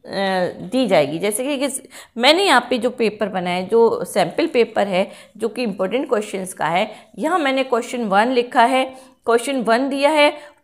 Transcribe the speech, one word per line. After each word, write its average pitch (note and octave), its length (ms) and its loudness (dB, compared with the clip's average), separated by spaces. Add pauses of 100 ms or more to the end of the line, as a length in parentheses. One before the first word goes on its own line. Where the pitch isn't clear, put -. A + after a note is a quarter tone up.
(600)
दी A3+ 280 -2
जाएगी। D#3+ 320 2
जैसे B3+ 380 -4
कि, C#4 100 -2
कि - 220 -10 (280)
मैंने D4+ 260 4
यहाँ C4 260 4
पे B3+ 80 0
जो A#3+ 120 -2
पेपर G#3+ 400 -2
बनाए, F3+ 360 -4
जो A3+ 380 2
सैंपल G3 440 -2
पेपर A3+ 400 0
है F#3+ 240 -2 (260)
जो A3 120 -4
कि B3 140 -6
इंपॉर्टेंट G#3 460 -4
क्वेश्चंस G#3 440 -4
का - 120 -6
है, F#3 260 0 (280)
यहाँ D#4 200 0
मैंने C4+ 240 0
क्वेश्चन B3 420 -2
वन G3+ 220 2
लिखा B3 380 2
है, C4 200 2 (400)
क्वेश्चन A#3+ 360 2
वन A#3 280 0
दिया C#4 200 2
है, D4+ 280 4 (260)